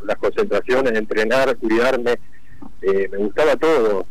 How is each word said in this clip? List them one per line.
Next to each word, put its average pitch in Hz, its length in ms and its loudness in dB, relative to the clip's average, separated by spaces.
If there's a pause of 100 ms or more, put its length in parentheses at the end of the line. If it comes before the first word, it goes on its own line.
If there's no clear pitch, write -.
las 101 120 -2
concentraciones, 113 840 0
entrenar, 113 600 0
cuidarme, 120 600 0 (640)
eh, 98 300 0
me 98 60 -4
gustaba 127 380 2
todo. 113 540 2